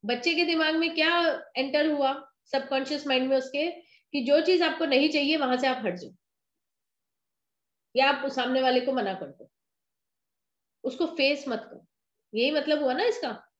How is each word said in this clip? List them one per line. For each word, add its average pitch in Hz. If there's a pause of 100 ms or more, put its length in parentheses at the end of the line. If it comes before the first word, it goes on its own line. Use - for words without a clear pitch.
बच्चे 247
के 339
दिमाग 320
में 320
क्या 320 (160)
enter 294
हुआ 277 (140)
Subconscious 277
mind 262
में 269
उसके, 285 (100)
कि -
जो 285
चीज 339
आपको 320
नहीं 285
चाहिए 302
वहां 254
से 262
आप 254
हट 180
जाओ, - (1800)
या 269
आप 269
उस 269
सामने 254
वाले 247
को 254
मना 202
कर 156
दो, - (1300)
उसको 262
face 285
मत 233
करो। - (460)
यही 247
मतलब 302
हुआ 254
ना 330
इसका। 311